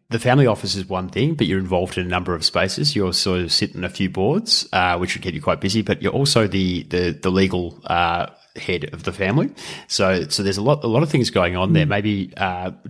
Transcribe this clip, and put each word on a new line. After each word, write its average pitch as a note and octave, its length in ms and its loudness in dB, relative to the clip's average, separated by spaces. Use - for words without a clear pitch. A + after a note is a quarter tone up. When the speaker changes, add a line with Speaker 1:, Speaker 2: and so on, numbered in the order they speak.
Speaker 1:
the A2+ 80 0
family B2+ 280 6
office G2+ 280 0
is F#2+ 140 -6
one F#2 200 -2
thing, C#3 260 0
but B2 120 0
you're F#2+ 120 2
involved F2+ 400 0
in F2+ 80 -2
a - 20 -4
number F2+ 260 -2
of D#2 100 -4
spaces. F#2+ 520 0
You G2+ 100 2
also F2+ 400 0
sit - 280 0
in F#2 100 -6
a F2 60 -2
few F#2+ 180 0
boards, A#2+ 640 0
uh, F2+ 240 2
which F2+ 180 -2
would - 80 -10
keep F2+ 120 -4
you D2 80 -8
quite E2+ 180 0
busy, G2+ 220 0
but F#2 180 -2
you're G2 120 -2
also A#2+ 340 2
the, F#2 380 0
the, F2 260 0
the F#2 80 2
legal, F2+ 540 0
uh, E2+ 420 0
head E2 360 -4
of D#2+ 120 -10
the F2+ 80 -4
family. A#2 380 0
So, F#2 420 0
so - 140 -2
there's G2 140 0
a G2+ 60 -4
lot, D3 200 2
a A#2+ 60 -2
lot B2 160 2
of D3 60 -4
things B2+ 200 2
going F2+ 260 2
on F#2+ 180 2
there. F#2 100 4
Speaker 2:
Mm. - 60 0
Speaker 1:
Maybe, G2+ 460 -2
uh, F#2 360 -4